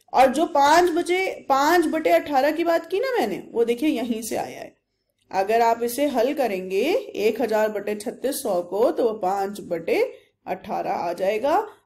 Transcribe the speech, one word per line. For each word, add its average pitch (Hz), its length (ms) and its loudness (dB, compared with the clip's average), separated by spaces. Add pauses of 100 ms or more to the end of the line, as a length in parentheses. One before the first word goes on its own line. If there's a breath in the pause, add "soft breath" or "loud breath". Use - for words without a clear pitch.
(140)
और 269 140 6
जो 269 180 2
पाँच 320 440 4
बजे, 349 600 -2
पाँच 302 360 4
बटे 311 240 0
अठारह 294 420 2
की 311 120 -2
बात 339 260 0
की 381 100 -2
ना 494 200 -2
मैंने, 196 320 -4
वो 233 140 2
देखिए 240 240 0
यहीं 233 320 -2
से - 140 -6
आया - 240 -6
है। - 160 -16 (560)
अगर 208 300 2
आप 233 220 2
इसे 240 240 0
हल 262 260 0
करेंगे 196 500 -2 (320)
एक 220 260 0
हजार 214 280 0
बटे 208 260 -6
छत्तीस 247 480 -6
सौ 180 180 0
को, 202 300 0
तो 330 120 -2
वो 220 100 0
पाँच 196 480 -4
बटे 240 520 -2 (340 loud breath)
अठारह 185 440 -6
आ 175 220 -4
जाएगा। 220 540 0 (180 loud breath)